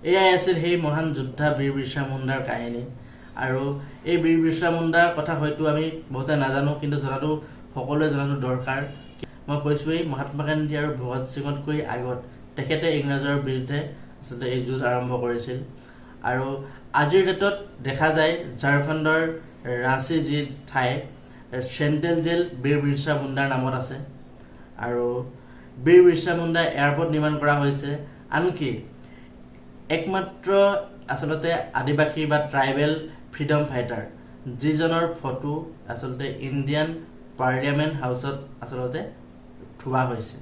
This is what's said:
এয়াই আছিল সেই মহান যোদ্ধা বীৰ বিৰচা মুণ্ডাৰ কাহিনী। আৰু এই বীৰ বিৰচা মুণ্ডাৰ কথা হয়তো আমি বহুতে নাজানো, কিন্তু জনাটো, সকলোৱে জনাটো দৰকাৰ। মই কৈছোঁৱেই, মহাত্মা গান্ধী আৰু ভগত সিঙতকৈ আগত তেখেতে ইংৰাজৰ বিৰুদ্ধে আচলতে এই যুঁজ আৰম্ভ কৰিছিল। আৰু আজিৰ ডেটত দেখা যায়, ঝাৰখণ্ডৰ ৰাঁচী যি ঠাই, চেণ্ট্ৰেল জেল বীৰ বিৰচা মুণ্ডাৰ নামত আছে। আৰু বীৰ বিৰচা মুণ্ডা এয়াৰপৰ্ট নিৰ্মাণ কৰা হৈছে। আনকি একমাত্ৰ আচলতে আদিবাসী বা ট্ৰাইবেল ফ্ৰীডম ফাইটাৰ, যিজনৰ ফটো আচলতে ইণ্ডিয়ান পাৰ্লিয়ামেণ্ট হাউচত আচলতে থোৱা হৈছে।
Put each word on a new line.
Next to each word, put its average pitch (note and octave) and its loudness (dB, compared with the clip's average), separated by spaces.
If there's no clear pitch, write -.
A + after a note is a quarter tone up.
এয়াই F#3+ 6
আছিল F#3 2
সেই F3 2
মহান D#3 0
যোদ্ধা C3 -2
বীৰ C#3 2
বিৰচা C3+ -4
মুণ্ডাৰ C3 -2
কাহিনী। A#2+ -4
আৰু C3 0
এই F3 4
বীৰ E3 6
বিৰচা E3 2
মুণ্ডাৰ E3 4
কথা D3+ -2
হয়তো D3+ 0
আমি D#3 0
বহুতে C#3+ -2
নাজানো, C3+ 2
কিন্তু C#3+ -2
জনাটো, C#3 -2
সকলোৱে D3 0
জনাটো C#3 0
দৰকাৰ। B2+ -2
মই D3 -2
কৈছোঁৱেই, D3+ 0
মহাত্মা C#3+ -6
গান্ধী D#3 0
আৰু D3+ -2
ভগত B2+ -4
সিঙতকৈ C#3+ -4
আগত B2 -4
তেখেতে D#3 -2
ইংৰাজৰ C#3+ 0
বিৰুদ্ধে C3 -2
আচলতে B2 -8
এই B2+ 0
যুঁজ B2+ -2
আৰম্ভ B2 0
কৰিছিল। A#2+ -2
আৰু C3 0
আজিৰ D#3+ 6
ডেটত G3+ 0
দেখা C#3 2
যায়, D#3+ 4
ঝাৰখণ্ডৰ D#3 2
ৰাঁচী C3 2
যি D3 2
ঠাই, B2+ 2
চেণ্ট্ৰেল D#3 2
জেল E3+ 2
বীৰ C#3+ 4
বিৰচা C#3+ 0
মুণ্ডাৰ C3+ -2
নামত B2+ 0
আছে। - -8
আৰু A#2+ 0
বীৰ F3 12
বিৰচা E3+ 6
মুণ্ডা E3 2
এয়াৰপৰ্ট D3 4
নিৰ্মাণ D3+ 2
কৰা D3 6
হৈছে। C#3 0
আনকি D#3 0
একমাত্ৰ F#3+ -2
আচলতে D#3 -2
আদিবাসী D3 2
বা D3+ 4
ট্ৰাইবেল C#3 2
ফ্ৰীডম D3 2
ফাইটাৰ, A#2+ -4
যিজনৰ E3 2
ফটো C#3+ -4
আচলতে B2+ -6
ইণ্ডিয়ান D3 0
পাৰ্লিয়ামেণ্ট C#3+ 2
হাউচত B2+ -2
আচলতে B2+ -4
থোৱা B2+ 0
হৈছে। G#2+ -8